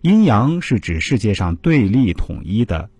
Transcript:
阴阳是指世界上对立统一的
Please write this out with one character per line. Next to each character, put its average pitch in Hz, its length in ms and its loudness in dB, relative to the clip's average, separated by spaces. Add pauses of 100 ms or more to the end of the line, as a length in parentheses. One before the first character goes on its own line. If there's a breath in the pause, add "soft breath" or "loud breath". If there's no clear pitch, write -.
阴 208 240 4
阳 139 360 2
是 120 200 -2
指 85 180 -4
世 123 200 -2
界 104 140 0
上 87 240 -2
对 147 300 2
立 110 260 2
统 - 300 -6
一 104 220 -2
的 80 360 -6